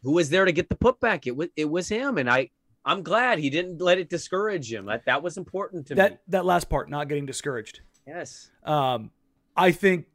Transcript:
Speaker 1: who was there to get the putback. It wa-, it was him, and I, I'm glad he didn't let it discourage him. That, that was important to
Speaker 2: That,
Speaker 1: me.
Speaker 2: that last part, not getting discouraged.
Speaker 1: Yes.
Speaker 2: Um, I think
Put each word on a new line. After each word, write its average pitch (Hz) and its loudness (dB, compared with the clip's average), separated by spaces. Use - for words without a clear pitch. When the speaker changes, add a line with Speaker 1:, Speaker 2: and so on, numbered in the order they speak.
Speaker 1:
who 139 0
was 165 4
there 185 4
to 185 4
get 170 -2
the 180 0
putback. 220 2
It 123 -4
wa-, 156 -4
it 156 0
was 170 -2
him, 247 -2
and 127 0
I, 127 2
I'm 175 -2
glad 214 2
he 147 0
didn't 170 -4
let 180 4
it 180 -4
discourage 180 -4
him. 101 -8
That, 107 -4
that 135 2
was 165 -6
important 185 -8
to 147 -6
Speaker 2:
That, 190 4
Speaker 1:
me. - -18
Speaker 2:
that 180 0
last 180 2
part, 147 -2
not 147 -6
getting 147 -2
discouraged. 131 -8
Speaker 1:
Yes. 156 -14
Speaker 2:
Um, 131 0
I 180 6
think 180 2